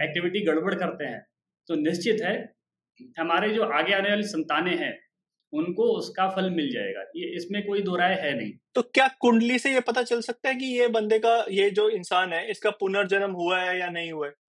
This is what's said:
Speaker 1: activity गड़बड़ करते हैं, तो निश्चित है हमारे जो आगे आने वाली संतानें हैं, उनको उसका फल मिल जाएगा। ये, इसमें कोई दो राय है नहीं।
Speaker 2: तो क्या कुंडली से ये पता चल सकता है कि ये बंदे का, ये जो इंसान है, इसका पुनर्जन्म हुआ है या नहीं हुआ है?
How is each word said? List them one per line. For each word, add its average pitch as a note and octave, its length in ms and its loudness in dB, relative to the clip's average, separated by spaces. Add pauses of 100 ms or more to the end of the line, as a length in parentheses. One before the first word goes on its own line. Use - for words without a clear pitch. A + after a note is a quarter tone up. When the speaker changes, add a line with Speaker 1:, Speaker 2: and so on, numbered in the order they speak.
Speaker 1:
activity F3 380 -2
गड़बड़ E3+ 340 0
करते E3+ 300 -4
हैं, A#2 220 -10 (400)
तो E3+ 80 -4
निश्चित F3 480 0
है - 320 -4 (640)
हमारे E3+ 320 2
जो G#3+ 140 0
आगे D#3+ 280 2
आने G3 160 2
वाली G#3 140 2
संतानें D#3+ 540 0
हैं, D3 240 -4 (520)
उनको F3 300 -2
उसका F#3+ 460 0
फल F#3+ 220 0
मिल D3+ 220 -2
जाएगा। G2+ 280 -4
ये, E3+ 360 -10
इसमें G3 300 -6
कोई G3+ 160 0
दो F3+ 140 -2
राय F3+ 180 2
है D3+ 220 -2
नहीं। G#2+ 160 -6 (220)
Speaker 2:
तो B3 80 2
क्या C4+ 260 4 (120)
कुंडली A#3+ 380 4
से C4+ 140 0
ये B3+ 80 4
पता B3 220 0
चल A#3 180 0
सकता A#3+ 280 -6
है C4 60 0
कि B3+ 120 -6
ये A#3+ 220 2
बंदे A3 300 2
का, A#3 320 4
ये G3 200 2
जो G#3 180 2
इंसान F#3 440 0
है, F3+ 180 -4
इसका G#3 200 -2
पुनर्जन्म G3 600 0
हुआ F3+ 300 0
है F3+ 180 0
या F3 120 -4
नहीं E3+ 220 -6
हुआ D3+ 140 -4
है? C#3+ 60 -8 (160)